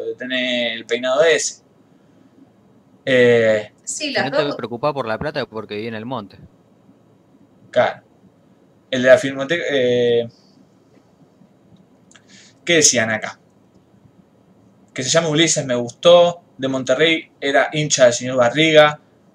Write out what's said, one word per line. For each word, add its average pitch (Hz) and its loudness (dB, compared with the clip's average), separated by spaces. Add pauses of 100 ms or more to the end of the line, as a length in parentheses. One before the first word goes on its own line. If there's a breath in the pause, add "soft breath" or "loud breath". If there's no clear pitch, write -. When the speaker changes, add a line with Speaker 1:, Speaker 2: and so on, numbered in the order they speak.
(180)
Speaker 1:
tener 123 -4
el 113 -14
peinado 127 -2
ese. - 0 (1400)
Eh, 120 2 (140)
Speaker 2:
Sí, - -10
Speaker 3:
Si 277 -6
Speaker 2:
las 202 -4
Speaker 3:
no 277 -4
te 302 2
Speaker 2:
dos. 285 -6
Speaker 3:
preocupás 120 -6
por 135 -6
la 110 -4
plata 143 -8
es 117 -6
porque 107 -12
vive 110 -8
en 117 -10
el 110 -12
monte. 117 -12 (1300)
Speaker 1:
Claro. - -2 (880)
El 127 -4
de 127 4
la 127 10
Filmoteca, 135 -6
eh, 123 0 (2250 soft breath)
¿qué 170 0
decían 120 2
acá? - -8 (1500)
Que 131 -8
se 131 -4
llama 165 2
Ulises, 151 0
me 127 -4
gustó. 175 2 (160)
De 135 -6
Monterrey 135 -2 (100)
era 139 0
hincha 151 0
del 117 4
señor 127 -6
Barriga. 151 4 (340)